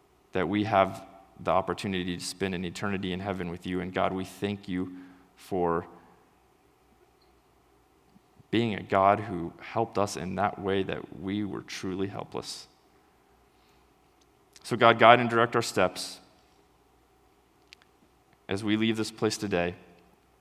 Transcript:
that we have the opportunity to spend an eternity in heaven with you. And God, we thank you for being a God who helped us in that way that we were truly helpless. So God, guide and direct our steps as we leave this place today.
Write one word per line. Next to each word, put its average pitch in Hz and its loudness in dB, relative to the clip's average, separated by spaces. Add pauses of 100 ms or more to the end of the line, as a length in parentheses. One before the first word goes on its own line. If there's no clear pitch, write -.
(320)
that 90 0
we 104 0
have 98 2 (340)
the 82 -2
opportunity 90 -2
to 87 -10
spend 95 -4
an 90 -6
eternity 92 -4
in 90 -6
heaven 95 -6
with 87 -10
you. 92 -4
And 92 -6
God, 95 0
we 95 -4
thank 101 -8
you 92 -4 (440)
for 85 -2 (2750)
being 117 2
a - -6
God 101 4
who 87 -6
helped - -4
us 101 0
in 92 -6
that 98 -2
way 98 0
that - -8
we 101 -4
were 67 -6
truly 95 -6
helpless. - -10 (2000)
So 123 -4
God, 117 8
guide 120 10
and 120 0
direct 117 2
our 120 2
steps - -2 (2250)
as 101 -4
we 107 2
leave 110 2
this 107 -2
place - -2
today. 87 -2 (680)